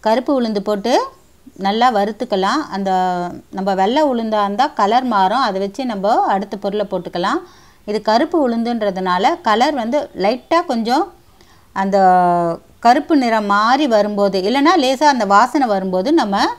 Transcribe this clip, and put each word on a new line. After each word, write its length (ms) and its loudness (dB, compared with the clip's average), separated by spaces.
கருப்பு 300 0
உளுந்து 300 -2
போட்டு 260 -2
நல்லா 200 0
வறுத்துக்கலாம். 640 -2
அந்த 160 -4
நம்ம 240 -2
வெள்ளை 300 2
உளுந்தா 340 -2
இருந்தா 220 -2
கலர் 320 2
மாறும். 340 2
அதை 180 -2
வச்சு 280 -8
நம்ம 200 0
அடுத்த 300 -6
பொருளை 280 -4
போட்டுக்கலாம். 480 -4
இது 100 -4
கருப்பு 340 0
உளுந்துன்றதுனால 880 -2
கலர் 320 2
வந்து 200 -2
லைட்டா 340 0
கொஞ்சம் 340 0
அந்த 140 0
கருப்பு 380 4
நிறம் 300 -2
மாறி 420 2
வரும்போது, 420 0
இல்லைன்னா 340 2
லேசா 300 2
அந்த 200 -2
வாசனை 400 4
வரும்போது 460 -2
நம்ம 240 0